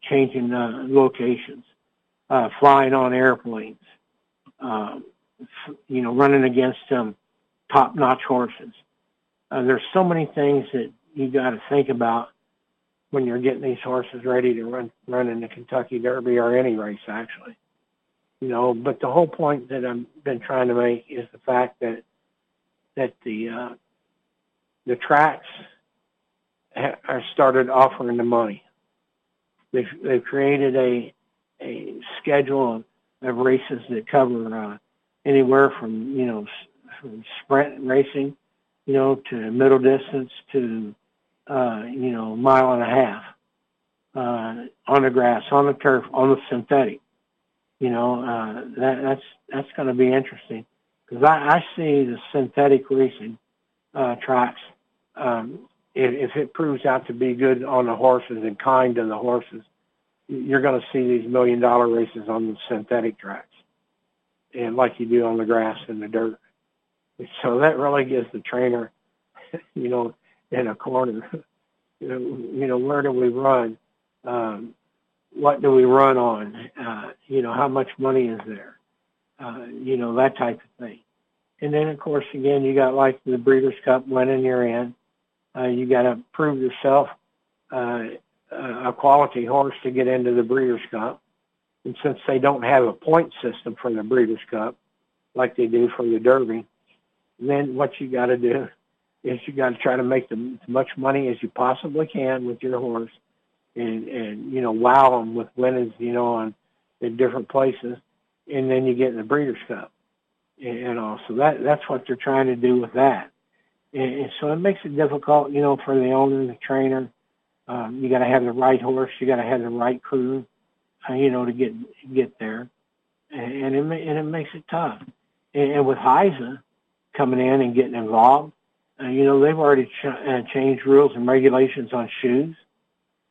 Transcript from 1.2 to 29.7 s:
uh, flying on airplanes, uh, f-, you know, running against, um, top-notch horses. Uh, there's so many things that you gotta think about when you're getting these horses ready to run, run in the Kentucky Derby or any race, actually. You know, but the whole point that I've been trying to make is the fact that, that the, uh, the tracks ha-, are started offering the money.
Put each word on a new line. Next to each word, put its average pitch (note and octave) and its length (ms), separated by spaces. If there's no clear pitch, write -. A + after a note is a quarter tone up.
uh, B2 180
flying C#3 340
on B2+ 180
airplanes, A#2 680
uh, A2 380
f-, - 340
you B2+ 140
know, A#2+ 120
running C#3 300
against, B2+ 460
um, A2+ 240
top-notch C3 500
horses. B2 500
Uh, C3 120
there's B2 200
so F#3+ 120
many E3 300
things C#3+ 380
that A#2+ 180
you C3+ 140
gotta B2+ 400
think C#3 200
about A#2+ 420
when C3 160
you're A#2+ 120
getting B2+ 240
these B2+ 220
horses B2 400
ready B2+ 300
to A2+ 100
run, A#2+ 260
run B2 220
in A#2 120
the A2+ 80
Kentucky A#2+ 500
Derby B2 400
or A#2+ 180
any B2+ 200
race, G#2 300
actually. A2+ 500
You C3 80
know, A#2+ 260
but B2 260
the C3 100
whole D#3+ 180
point D3 400
that C3 160
I've A#2+ 400
been B2 160
trying B2+ 280
to A#2+ 60
make A#2+ 340
is B2 220
the - 80
fact B2+ 420
that, A#2 220
that C3 260
the, A2+ 280
uh, A#2+ 240
the B2 100
tracks D3 500
ha-, C3 220
are B2+ 160
started C3 360
offering C3 460
the A#2+ 80
money. A#2 380